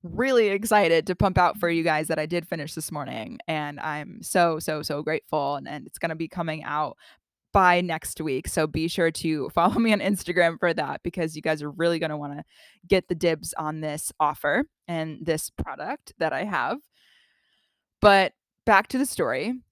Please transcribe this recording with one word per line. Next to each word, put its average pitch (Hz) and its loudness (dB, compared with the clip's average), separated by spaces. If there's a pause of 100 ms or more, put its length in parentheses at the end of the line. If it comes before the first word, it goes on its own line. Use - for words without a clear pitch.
really 226 2
excited 196 4
to 185 -2
pump 190 2
out 175 2
for 175 0
you 165 0
guys 156 0
that 156 -2
I 151 -2
did 170 -2
finish 156 -8
this - -8
morning." 127 -8 (100)
And 147 -4
I'm 151 -8
so, 170 2
so, 156 -4
so 147 -6
grateful. 151 -2
And, 139 -10
and 147 -12
it's - -20
gonna 165 -4
be 160 -6
coming 160 -6
out 151 -4 (540)
by 180 6
next 165 -6
week. 147 -4
So 156 2
be 156 -2
sure 165 2
to 156 -2
<laughs> - -20
follow 175 4
me 226 4
on 202 2
Instagram 175 2
for 170 2
that, 143 -4
because 165 -4
you 156 -12
guys 156 -2
are 147 -6
really 170 0
gonna 156 -4
wanna 147 -10 (420)
get 190 2
the 180 0
dibs 160 0
on 156 -6
this 156 -6
offer 151 2 (240)
and 160 -6
this 156 -2
product - -10
that 156 0
I 143 -4
have. 170 -2 (1200)
But 196 6 (340)
back 202 4
to 254 -2
the 262 2
story. 151 -2 (180)